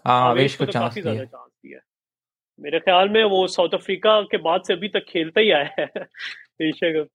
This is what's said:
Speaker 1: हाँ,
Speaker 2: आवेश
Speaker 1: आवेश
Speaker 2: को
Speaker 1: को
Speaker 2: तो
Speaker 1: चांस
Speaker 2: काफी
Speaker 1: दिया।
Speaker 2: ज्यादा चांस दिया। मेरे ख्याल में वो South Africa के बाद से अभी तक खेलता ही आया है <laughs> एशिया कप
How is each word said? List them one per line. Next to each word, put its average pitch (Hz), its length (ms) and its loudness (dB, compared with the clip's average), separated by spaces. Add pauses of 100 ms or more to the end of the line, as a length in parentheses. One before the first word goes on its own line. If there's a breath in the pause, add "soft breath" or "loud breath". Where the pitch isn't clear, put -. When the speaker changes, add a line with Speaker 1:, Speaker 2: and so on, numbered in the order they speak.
Speaker 1:
हाँ, 123 220 4
Speaker 2:
आवेश 120 100 2
Speaker 1:
आवेश 135 160 2
Speaker 2:
को - 60 -6
Speaker 1:
को 143 40 0
Speaker 2:
तो 131 60 -8
Speaker 1:
चांस 120 120 -2
Speaker 2:
काफी 117 180 -6
Speaker 1:
दिया। 113 120 -4
Speaker 2:
ज्यादा 110 120 -8
चांस 123 260 -20 (140)
दिया। - 140 -20 (800)
मेरे 151 200 -4
ख्याल 190 300 4
में 220 140 2
वो 190 240 2
South 175 260 -2
Africa 208 480 0
के 202 160 -4
बाद 170 300 -2
से 196 60 0
अभी 180 140 -6
तक 196 220 -4
खेलता 165 320 -2
ही 214 100 4
आया 143 280 0
है 147 140 -6
<laughs> - 680 -14
एशिया 156 400 -2
कप 151 140 -8